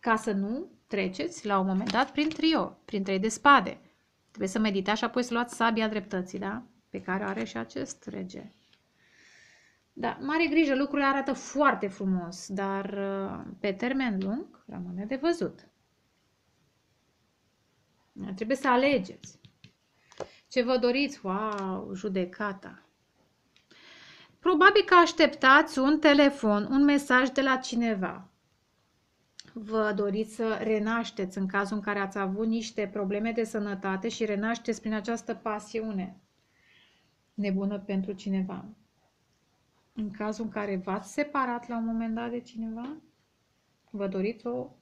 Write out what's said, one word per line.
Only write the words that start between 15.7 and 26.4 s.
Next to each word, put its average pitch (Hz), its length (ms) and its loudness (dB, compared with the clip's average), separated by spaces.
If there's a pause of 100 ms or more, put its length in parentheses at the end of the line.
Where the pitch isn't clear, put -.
Trebuie 226 220 -2
să 269 120 -2
alegeți. 254 720 0 (1080)
Ce 254 140 0
vă 254 160 2
doriți? 247 480 0
Wow, 196 680 -4
judecata. 190 880 -6 (1600)
Probabil 370 460 8
că 370 100 4
așteptați 311 840 6
un 285 200 4
telefon, 277 720 6